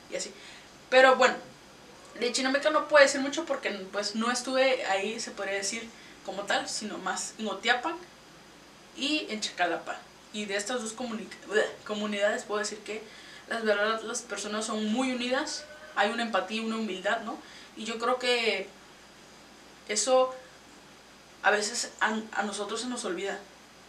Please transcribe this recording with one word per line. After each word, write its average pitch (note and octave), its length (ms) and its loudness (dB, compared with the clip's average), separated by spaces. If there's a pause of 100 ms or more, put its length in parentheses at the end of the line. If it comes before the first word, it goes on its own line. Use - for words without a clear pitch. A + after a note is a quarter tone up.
y - 60 -8
así. - 180 -6 (560)
Pero B3+ 260 10
bueno, A#3+ 200 6 (840)
de A#3+ 120 0
Chinameca C#4 400 2
no D4+ 160 2
puedo D4 160 10
decir C#4 180 4
mucho C#4+ 240 -2
porque, C4 240 -4 (220)
pues, G#3 240 -4
no A#3 160 0
estuve C4 560 2
ahí, G3+ 320 0
se A3+ 120 -8
podría G3 240 -4
decir, A3+ 320 -4 (380)
como F#3 180 -6
tal, C#4 240 0
sino G3+ 300 -6
más F#3 400 -4
en A3 100 -4
Otiapan B3 480 0 (1040)
y D4 320 0
en G#3 120 -4
Chacalapa. - 560 -2 (360)
Y G#3 120 -4
de G3 100 -4
estas A#3 260 -2
dos A3 140 -8
comuni-, A3 320 -6 (200)
bleh, G3+ 180 4 (200)
comunidades G#3 580 0
puedo G#3 160 -2
decir G#3 200 -4
que, G#3+ 240 -8 (460)
la A3+ 100 -2
verdad, G#3+ 440 2
las G#3+ 180 -6
personas G#3 440 -6
son G#3+ 200 -2
muy B3+ 260 2
unidas, B3+ 540 -2 (300)
hay G#3 140 4
una A#3 140 -2
empatía A3 380 -2
y A3+ 40 -4
una A3+ 120 -2
humildad, G#3 440 -2
¿no? G#3+ 160 -8 (380)
Y A3 80 -12
yo A3+ 160 -6
creo B3 180 2
que A#3 520 2 (1200)
eso B3+ 440 4 (1120)
a G3 80 6
veces G#3+ 480 0
a, A3 180 2 (160)
a G3+ 100 0
nosotros G#3 380 -4
se B3 60 -4
nos A#3 160 -4
olvida, F#3+ 360 -4 (500)